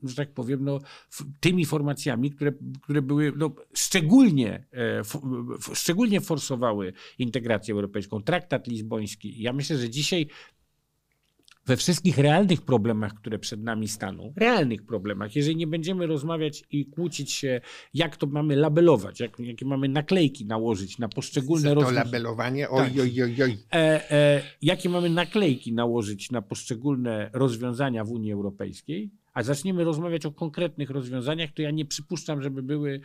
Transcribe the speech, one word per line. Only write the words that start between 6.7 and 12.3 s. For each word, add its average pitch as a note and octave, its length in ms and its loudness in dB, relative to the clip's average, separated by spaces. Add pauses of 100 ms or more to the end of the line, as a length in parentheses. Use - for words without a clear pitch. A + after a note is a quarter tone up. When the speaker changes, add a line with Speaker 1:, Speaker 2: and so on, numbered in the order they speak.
Speaker 1:
integrację A#2 540 0
europejską. G2+ 480 -4
Traktat D3+ 460 -2
lizboński. A2 720 -8
Ja A#2+ 120 -2
myślę, C#3+ 240 -2
że A#2+ 120 -2
dzisiaj D3 380 -2 (1400)
we B2+ 120 2
wszystkich F3 400 2
realnych D#3 440 6